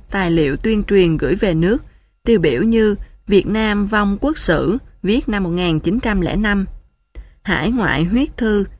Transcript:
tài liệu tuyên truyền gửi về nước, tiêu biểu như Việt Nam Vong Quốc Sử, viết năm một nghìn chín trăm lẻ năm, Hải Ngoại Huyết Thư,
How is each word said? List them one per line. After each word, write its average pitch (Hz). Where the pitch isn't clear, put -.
tài 185
liệu 147
tuyên 220
truyền 175
gửi 143
về 202
nước, 175
tiêu 233
biểu 151
như 220
Việt 196
Nam 208
Vong 202
Quốc 294
Sử, 147
viết 208
năm 202
một 170
nghìn 170
chín 180
trăm 208
lẻ -
năm, 202
Hải 180
Ngoại 175
Huyết 233
Thư, 208